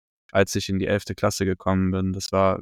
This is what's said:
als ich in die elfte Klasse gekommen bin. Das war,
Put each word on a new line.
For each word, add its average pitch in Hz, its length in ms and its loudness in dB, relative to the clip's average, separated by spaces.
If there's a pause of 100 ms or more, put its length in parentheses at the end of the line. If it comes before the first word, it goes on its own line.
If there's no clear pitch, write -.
(320)
als 98 240 2
ich 101 140 -4
in 95 100 0
die 95 80 -2
elfte 101 280 -2
Klasse 104 300 0
gekommen 95 460 0
bin. 95 220 -2
Das 95 180 -6
war, 95 300 2